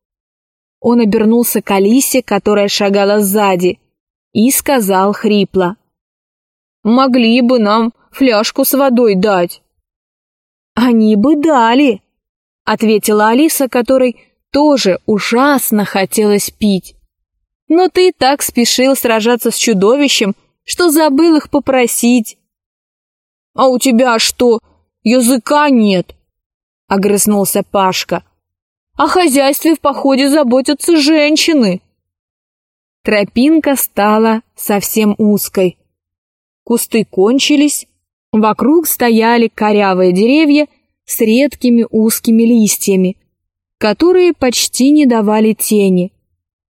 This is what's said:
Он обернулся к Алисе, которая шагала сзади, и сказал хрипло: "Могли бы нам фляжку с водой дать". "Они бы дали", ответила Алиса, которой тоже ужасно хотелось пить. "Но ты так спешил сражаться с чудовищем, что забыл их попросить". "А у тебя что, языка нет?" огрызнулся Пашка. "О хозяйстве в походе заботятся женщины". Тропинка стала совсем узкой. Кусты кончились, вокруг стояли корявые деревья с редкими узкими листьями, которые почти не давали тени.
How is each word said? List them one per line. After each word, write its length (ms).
Он 180
обернулся 640
к 80
Алисе, 540
которая 420
шагала 540
сзади, 580
и 180
сказал 640
хрипло: 640
"Могли 580
бы 200
нам 320
фляжку 540
с 120
водой 380
дать". 480
"Они 400
бы 220
дали", 680
ответила 600
Алиса, 400
которой 580
тоже 560
ужасно 800
хотелось 640
пить. 460
"Но 200
ты 240
так 300
спешил 520
сражаться 560
с 60
чудовищем, 800
что 260
забыл 460
их 120
попросить". 880
"А 140
у 100
тебя 400
что, 420
языка 680
нет?" 440
огрызнулся 760
Пашка. 600
"О 100
хозяйстве 680
в 60
походе 480
заботятся 680
женщины". 840
Тропинка 760
стала 640
совсем 600
узкой. 600
Кусты 400
кончились, 800
вокруг 560
стояли 580
корявые 640
деревья 540
с 140
редкими 720
узкими 520
листьями, 720
которые 560
почти 560
не 160
давали 480
тени. 580